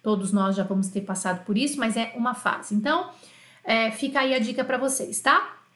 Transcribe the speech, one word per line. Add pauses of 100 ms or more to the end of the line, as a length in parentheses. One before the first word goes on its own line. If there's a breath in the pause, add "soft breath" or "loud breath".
todos
nós
já
vamos
ter
passado
por
isso,
mas
é
uma
fase.
Então, (540 loud breath)
é,
fica
aí
a
dica
pra
vocês,
tá? (180)